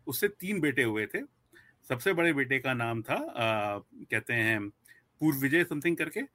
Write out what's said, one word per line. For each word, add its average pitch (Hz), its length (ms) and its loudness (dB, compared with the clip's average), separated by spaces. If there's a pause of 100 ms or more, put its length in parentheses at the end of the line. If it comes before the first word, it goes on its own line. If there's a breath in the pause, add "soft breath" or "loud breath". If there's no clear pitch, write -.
उससे 147 200 0
तीन 202 320 -4
बेटे 143 240 2
हुए 107 220 0
थे। 180 140 -4 (680 soft breath)
सबसे 147 240 0
बड़े 170 200 4
बेटे 135 260 0
का 131 140 0
नाम 117 280 -2
था, 131 140 -4
अ, 110 640 -2 (160)
कहते 110 380 -4
हैं 110 360 2 (500 soft breath)
पूर्व 151 180 2
विजय 139 260 4
something 160 320 0
करके, 160 260 -4 (140)